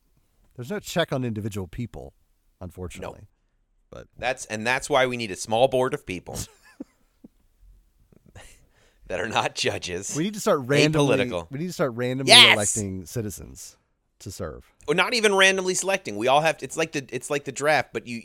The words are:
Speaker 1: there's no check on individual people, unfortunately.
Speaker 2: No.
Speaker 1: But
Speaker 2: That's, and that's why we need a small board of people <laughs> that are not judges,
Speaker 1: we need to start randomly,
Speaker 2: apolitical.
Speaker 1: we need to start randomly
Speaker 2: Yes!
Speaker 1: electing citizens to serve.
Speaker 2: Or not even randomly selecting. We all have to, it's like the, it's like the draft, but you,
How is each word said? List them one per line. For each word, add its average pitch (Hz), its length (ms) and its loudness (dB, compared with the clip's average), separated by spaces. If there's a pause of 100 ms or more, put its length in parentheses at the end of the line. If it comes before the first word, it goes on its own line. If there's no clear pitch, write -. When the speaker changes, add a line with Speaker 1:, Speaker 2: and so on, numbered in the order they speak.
(580)
Speaker 1:
there's 127 140 -10
no 214 100 -4
check - 320 -2
on 131 100 -2
individual 104 440 -4
people, 76 440 -10 (480)
unfortunately. 90 600 -12
Speaker 2:
No. 101 60 -20 (640)
Speaker 1:
But 60 160 -16 (100)
Speaker 2:
That's, 127 300 -4
and 107 200 -4
that's 131 220 0
why 131 160 6
we 123 100 -2
need 113 160 -6
a 90 60 -6
small 117 320 2
board 127 240 2
of - 120 -8
people 85 380 -8
<laughs> - 60 -14 (2500)
that 90 120 -4
are 107 80 -4
not 123 280 0
judges, 98 600 -4
Speaker 1:
we 151 80 -2
need 214 120 -4
to 202 40 -10
start 170 220 2
randomly, 143 560 4
Speaker 2:
apolitical. 90 340 -4
Speaker 1:
we 135 80 -8
need 180 80 -6
to 170 60 -8
start 143 220 -2
randomly 127 360 -2
Speaker 2:
Yes! 220 240 10
Speaker 1:
electing 98 500 -2
citizens - 680 -10 (440)
to 101 120 -14
serve. 76 400 -12 (160)
Speaker 2:
Or 151 80 0
not 190 180 2
even 214 220 4
randomly 190 400 4
selecting. 185 400 -4
We 110 140 0
all 143 120 6
have 156 180 0
to, 139 60 -8
it's - 120 -10
like 165 160 -2
the, 143 180 -6
it's 123 180 -8
like 147 140 -2
the - 80 -8
draft, 139 400 0
but 107 160 -8
you, 117 180 -10